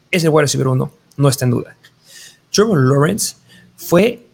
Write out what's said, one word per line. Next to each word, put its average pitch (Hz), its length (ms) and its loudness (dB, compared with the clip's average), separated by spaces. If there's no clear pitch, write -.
Es 175 140 -2
el 165 60 2
wide 151 120 2
receiver 135 260 -2
uno, 131 240 -4
no 139 120 2
está 131 160 -2
en 123 80 0
duda. - 240 -6
Trevor 208 260 2
Lawrence 139 580 0
fue 202 580 0